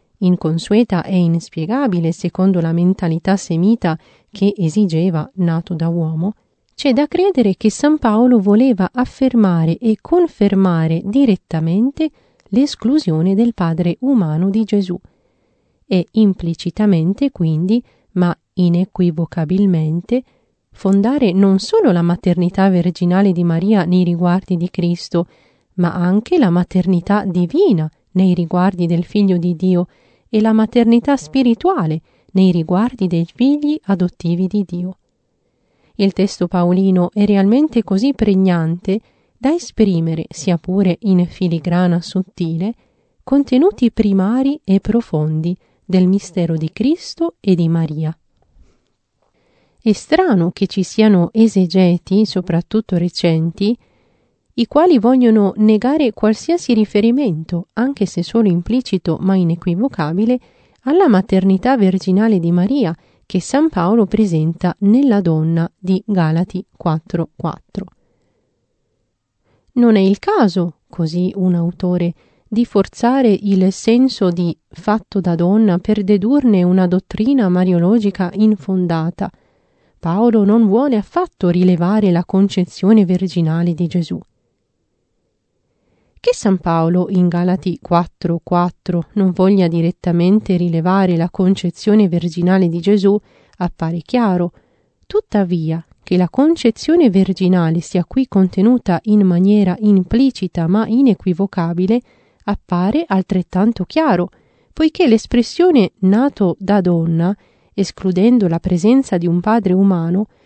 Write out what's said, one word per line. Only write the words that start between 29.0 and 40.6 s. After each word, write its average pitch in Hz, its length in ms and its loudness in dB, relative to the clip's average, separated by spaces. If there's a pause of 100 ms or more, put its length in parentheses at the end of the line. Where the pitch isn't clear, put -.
Figlio 190 360 0
di 170 180 -2
Dio 175 320 0 (400)
e 214 120 -2
la 220 120 2
maternità 233 640 2
spirituale 247 840 -2 (320)
nei 190 200 4
riguardi 185 560 -2
dei 165 260 -2
figli 294 420 0 (100)
adottivi 175 600 -2
di 208 180 -2
Dio. 180 340 -10 (1000)
Il 196 160 0
testo 185 340 -2
paolino 180 640 2
è 208 120 0
realmente 208 580 2
così 214 300 -2
pregnante 190 880 0 (360)
da 262 160 -2
esprimere, 165 760 -2
sia - 300 -4
pure 185 420 -2